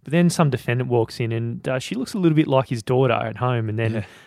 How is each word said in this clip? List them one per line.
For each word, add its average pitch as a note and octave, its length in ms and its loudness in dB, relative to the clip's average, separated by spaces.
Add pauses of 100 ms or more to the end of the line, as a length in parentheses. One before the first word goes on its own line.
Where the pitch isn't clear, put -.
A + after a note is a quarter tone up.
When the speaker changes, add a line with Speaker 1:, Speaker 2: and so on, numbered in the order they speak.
Speaker 1:
But C3 80 -14
then E3+ 200 4
some D#3+ 200 2
defendant B2 400 -2
walks A#2 300 0
in A#2 100 -2
and, A#2 380 -6
uh, C3 100 -2
she F#3 160 -8
looks C3 180 -6
a A3 60 -6
little E3 160 4
bit D#3 140 2
like C3 220 2
his A#2 120 -4
daughter B2+ 320 2
at A2+ 220 -4
home. A#2+ 320 -2
And G#2+ 100 -4
then, A2+ 160 0
Speaker 2:
Yeah. G#2+ 100 -4 (220)